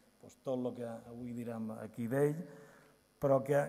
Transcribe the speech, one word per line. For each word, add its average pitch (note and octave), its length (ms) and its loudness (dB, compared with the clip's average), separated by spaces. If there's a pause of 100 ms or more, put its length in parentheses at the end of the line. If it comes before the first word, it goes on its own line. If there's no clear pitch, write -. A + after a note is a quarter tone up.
(220)
doncs, - 220 -20
tot C3 120 0
el B2 200 -2
que A#2+ 120 -6 (220)
avui A#2+ 260 -10
direm A2+ 440 -6
aquí A2+ 280 -6
d'ell, D3 300 4 (840)
però C3+ 240 6
que C#3+ 240 4